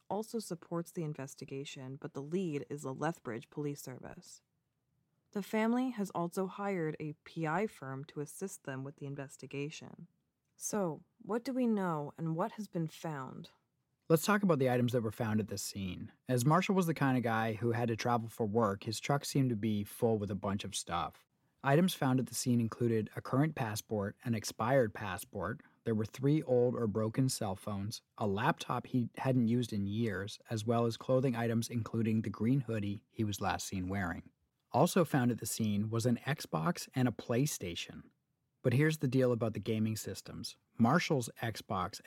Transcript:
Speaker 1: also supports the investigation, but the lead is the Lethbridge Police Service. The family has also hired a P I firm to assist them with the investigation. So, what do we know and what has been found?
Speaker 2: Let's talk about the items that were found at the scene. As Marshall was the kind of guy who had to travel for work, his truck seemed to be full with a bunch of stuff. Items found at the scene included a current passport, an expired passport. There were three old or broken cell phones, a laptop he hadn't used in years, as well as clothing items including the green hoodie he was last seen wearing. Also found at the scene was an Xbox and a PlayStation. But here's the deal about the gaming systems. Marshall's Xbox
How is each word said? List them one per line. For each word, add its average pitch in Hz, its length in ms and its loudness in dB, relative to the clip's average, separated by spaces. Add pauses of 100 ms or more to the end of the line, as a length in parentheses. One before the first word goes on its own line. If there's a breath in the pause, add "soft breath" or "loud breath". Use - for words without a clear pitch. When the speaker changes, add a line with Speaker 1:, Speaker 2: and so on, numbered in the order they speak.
(100)
Speaker 1:
also 220 280 -4
supports 170 540 -6
the 170 120 -4
investigation, 139 960 -10
but - 140 -10
the 151 80 -8
lead 151 480 -2
is 147 140 -8
the 131 100 -6
Lethbridge 131 560 -4
Police 147 320 -6
Service. - 600 -14 (920)
The 208 100 -4
family 226 500 2
has 202 180 -4
also 175 360 -2
hired 185 540 -4
a 151 140 -6 (100)
P 160 220 -6
I 175 200 0
firm 135 420 -8
to - 120 -10
assist 190 440 -10
them 135 200 -6
with 143 120 -12
the 143 100 -12
investigation. 139 1000 -10 (480)
So, 180 460 -2 (220)
what 233 220 -2
do 269 100 -2
we 247 120 2
know 175 520 2
and 160 180 -2
what 208 160 0
has 202 160 -10
been 165 200 -2
found? - 600 -8 (600)
Speaker 2:
Let's 160 180 6
talk 202 160 4
about 175 160 6
the 131 100 6
items 123 240 4
that 123 100 4
were 110 100 -2
found 110 280 0
at 101 80 -2
the 101 80 -6
scene. 95 560 -6 (160)
As 127 160 2
Marshall 175 300 6
was 185 120 4
the 165 60 0
kind 135 240 2
of 123 60 2
guy 113 320 0
who 113 180 0
had 113 160 0
to 113 80 0
travel 117 320 0
for - 160 -4
work, 101 400 2
his 110 160 -4
truck 143 240 2
seemed 135 240 2
to 120 80 2
be 104 280 0
full 113 340 2
with 101 120 -2
a 107 40 -2
bunch 98 300 -2
of 95 100 -8
stuff. - 500 -4 (400)
Items 156 300 4
found 131 260 2
at 120 60 -2
the - 80 -12
scene 120 260 2
included 113 560 0
a - 60 -8
current 151 320 2
passport, 104 680 -4
an 117 100 0
expired 117 580 2
passport. 101 680 -6 (240 soft breath)
There 117 100 2
were 107 100 0
three 143 380 2
old 123 320 4
or 117 140 0
broken 110 420 2
cell 101 260 -4
phones, 104 460 -6 (160)
a 113 80 0
laptop 120 600 0
he 123 280 0
hadn't 127 320 2
used 120 240 0
in 101 140 -2
years, 101 520 -2 (120)
as 107 160 -2
well 117 180 4
as 117 140 0
clothing 131 360 2
items 117 360 0
including 113 500 0
the 110 80 -2
green 117 320 2
hoodie 107 480 -4
he - 160 -2
was 104 160 -2
last 90 260 -2
seen 92 220 -4
wearing. 92 360 -4 (480)
Also 160 340 4
found 123 240 2
at 110 80 0
the 113 80 -8
scene 107 420 0
was 110 160 -2
an 120 220 2
Xbox 160 680 -2
and 127 140 2
a 110 40 0
PlayStation. - 880 -4 (600)
But 123 120 4
here's 156 240 4
the 143 100 0
deal 127 240 4
about 113 220 0
the 104 60 -4
gaming 110 360 0
systems. - 580 -10 (240)
Marshall's 131 500 4 (140)
Xbox 104 640 -4